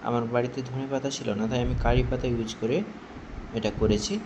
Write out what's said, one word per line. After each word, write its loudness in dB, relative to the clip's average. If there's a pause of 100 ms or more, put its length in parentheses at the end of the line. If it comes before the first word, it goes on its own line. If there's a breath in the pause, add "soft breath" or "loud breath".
আমার 2
বাড়িতে 0
ধনে -4
পাতা 0
ছিল -2
না, 0
তাই 2
আমি 2
কারি 6
পাতা 0
ইউজ -2
করে 2 (720)
এটা 0
করেছি। 2